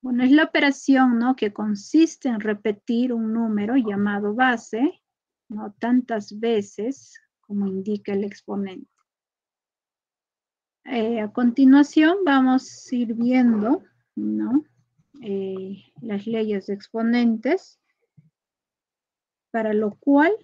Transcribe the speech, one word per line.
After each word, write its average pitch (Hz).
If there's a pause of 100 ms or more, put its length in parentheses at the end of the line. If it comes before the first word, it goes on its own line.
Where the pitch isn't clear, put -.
Bueno, 247
es 254
la 302
operación, 269
¿no? 247
Que 208
consiste 214
en 226
repetir 214
un 226
número 220
llamado 208
base, 247 (460)
¿no? 214
Tantas 233
veces 226 (200)
como 202
indica 202
el 202
exponente. 202 (2000)
Eh, 233
a 214
continuación 277
vamos 262
a -
ir 240
viendo, 240 (320)
¿no? 214 (560)
Eh, 190 (180)
las 208
leyes 214
de 202
exponentes, 233 (1700)
para 220
lo 208
cual 285 (140)